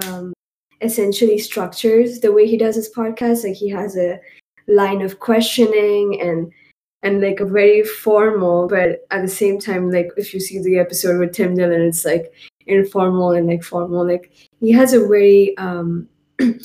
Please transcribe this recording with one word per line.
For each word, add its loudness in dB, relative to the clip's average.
um, -10
essentially 0
structures -2
the 2
way 4
he 0
does -2
his -6
podcast. -4
Like, -6
he -8
has -8
a -4
line 2
of -8
questioning 0
and, -4
and, 0
like, -2
a -4
very 4
formal, 0
but -2
at -4
the -4
same -2
time, -4
like, 0
if -8
you -8
see -8
the 0
episode -2
with -2
Tim -2
Dillon, 0
it's, 0
like, -2
informal 0
and, 0
like, -2
formal. -4
Like, -4
he 2
has 6
a 4
very, 4
um, -6
<clears throat> -10